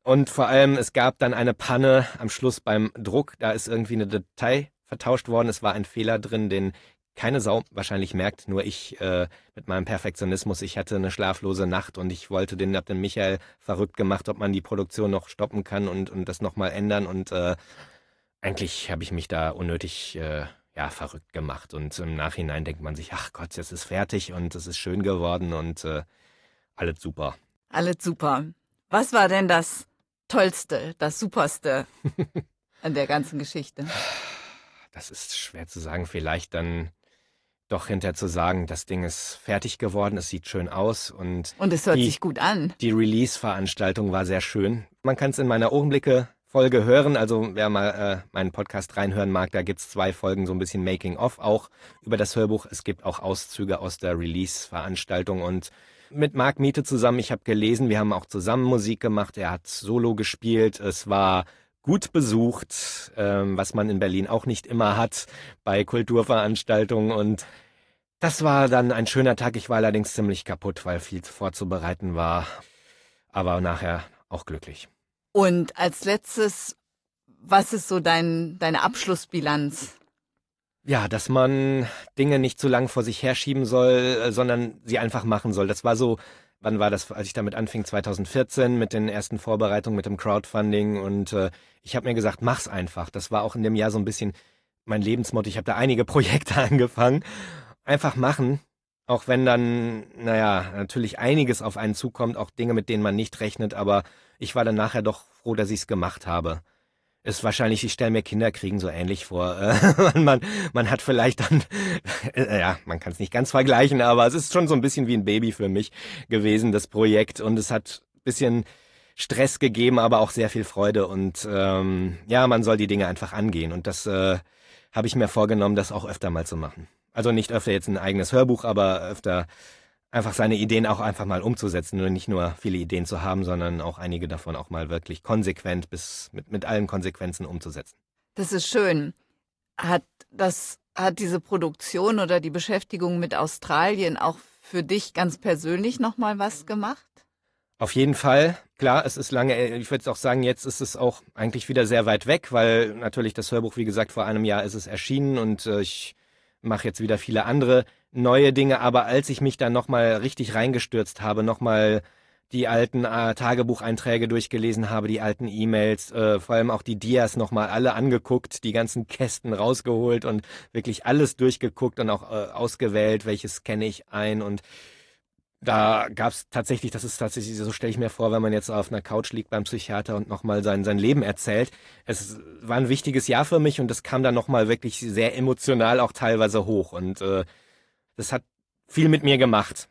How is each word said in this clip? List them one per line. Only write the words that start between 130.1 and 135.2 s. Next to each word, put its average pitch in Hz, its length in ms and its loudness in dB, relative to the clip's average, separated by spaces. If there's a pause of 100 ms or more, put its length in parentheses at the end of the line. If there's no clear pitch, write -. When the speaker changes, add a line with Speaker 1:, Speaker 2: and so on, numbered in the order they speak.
Speaker 1:
einfach 107 220 -2
seine 110 220 2
Ideen 110 320 2
auch 104 120 0
einfach 107 260 -4
mal 92 180 -2
umzusetzen. 98 540 -2
Nur 95 120 0
nicht 92 180 -2
nur 87 320 0
viele 92 200 -2
Ideen 87 260 -2
zu 82 160 -6
haben, 95 220 -2
sondern 87 360 -2
auch 82 200 -8
einige 87 280 -6
davon 82 280 -8
auch - 160 -12
mal 80 180 -6
wirklich 82 320 -8